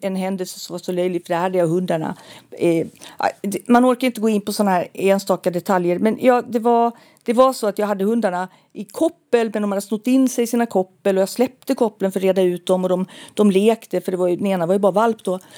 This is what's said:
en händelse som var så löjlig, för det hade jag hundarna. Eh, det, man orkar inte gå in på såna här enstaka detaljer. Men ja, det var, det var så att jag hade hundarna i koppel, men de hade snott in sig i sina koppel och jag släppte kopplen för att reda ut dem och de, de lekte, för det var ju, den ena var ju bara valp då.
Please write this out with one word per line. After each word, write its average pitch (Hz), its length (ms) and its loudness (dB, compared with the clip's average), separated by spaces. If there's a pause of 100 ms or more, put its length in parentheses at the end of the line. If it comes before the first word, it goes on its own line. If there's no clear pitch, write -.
en 190 140 -4
händelse 185 440 -6
som - 140 -14
var 175 60 -8
så 180 120 -8
löjlig, 180 340 -2
för 175 80 -4
det 165 60 0
hade 185 180 -2
jag 170 100 4
hundarna. 165 480 -2 (360)
Eh, 165 360 0 (540)
det, 202 260 -6
man 240 180 6
orkar 254 220 2
inte 240 140 -6
gå 226 80 2
in 208 120 0
på 202 120 -6
såna 202 180 0
här 180 220 0
enstaka 190 580 0
detaljer. 175 480 0
Men 214 220 0
ja, 247 260 4
det 220 120 -2
var, 233 320 2 (320)
det 240 100 -2
var 254 200 4
så 233 140 -4
att 196 100 -4
jag 208 100 -2
hade 196 160 -2
hundarna 196 440 -2 (260)
i 208 120 -12
koppel, 240 680 -2
men 214 80 -2
de 208 100 -2
hade 196 100 -4
snott 214 260 -6
in 262 220 4
sig 240 140 -2
i 233 40 -4
sina 233 180 0
koppel 190 520 -2
och 190 40 4
jag 190 80 0
släppte - 460 -4
kopplen 208 360 -2
för 196 80 -4
att 185 40 -10
reda 190 180 2
ut 180 240 0
dem 185 180 0
och 180 60 0
de, 180 160 0 (280)
de 208 180 4
lekte, 196 500 2
för 180 100 -8
det 185 60 -2
var 180 100 0
ju, 175 80 0
den 196 120 -2
ena 180 180 0
var 175 100 2
ju 208 40 2
bara 196 120 2
valp 226 320 0
då. 185 160 -4 (180)